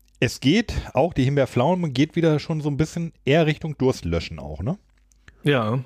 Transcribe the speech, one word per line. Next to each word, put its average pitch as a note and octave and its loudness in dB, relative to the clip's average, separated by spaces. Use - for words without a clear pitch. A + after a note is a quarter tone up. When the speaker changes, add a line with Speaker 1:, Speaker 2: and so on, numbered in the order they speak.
Speaker 1:
es - -2
geht, F#3 2
auch D#3 0
die C3+ 0
Himbeerpflaume C#3+ 0
geht C3 -2
wieder D#3+ 4
schon D#3 -4
so D3+ -4
ein C#3 -2
bisschen D#3+ -4
eher D#3 4
Richtung D#3 -2
Durstlöschen E2+ -2
auch, D#2 -12
ne? C#3 -4
Speaker 2:
Ja, B2 0